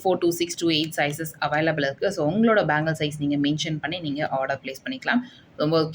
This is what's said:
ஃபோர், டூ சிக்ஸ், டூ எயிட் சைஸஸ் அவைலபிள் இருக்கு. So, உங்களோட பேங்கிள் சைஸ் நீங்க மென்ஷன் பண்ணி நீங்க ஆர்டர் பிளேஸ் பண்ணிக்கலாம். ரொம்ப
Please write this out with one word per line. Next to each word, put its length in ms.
ஃபோர், 160
டூ 120
சிக்ஸ், 320
டூ 60
எயிட் 280
சைஸஸ் 440
அவைலபிள் 480
இருக்கு. 240
So, 200
உங்களோட 300
பேங்கிள் 260
சைஸ் 200
நீங்க 180
மென்ஷன் 320
பண்ணி 200
நீங்க 280
ஆர்டர் 340
பிளேஸ் 220
பண்ணிக்கலாம். 380
ரொம்ப 380